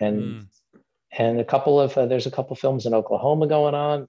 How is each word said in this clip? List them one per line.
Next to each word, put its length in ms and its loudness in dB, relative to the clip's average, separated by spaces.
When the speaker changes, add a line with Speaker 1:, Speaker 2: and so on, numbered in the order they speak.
Speaker 1:
And, 220 0
Speaker 2:
Mm. 240 -10
Speaker 1:
and 220 2
a 40 -2
couple 360 2
of, 160 0
uh, 100 4
there's 200 0
a 40 -6
couple 260 -6
films 300 -2
in 80 -2
Oklahoma 520 0
going 280 2
on. 340 -2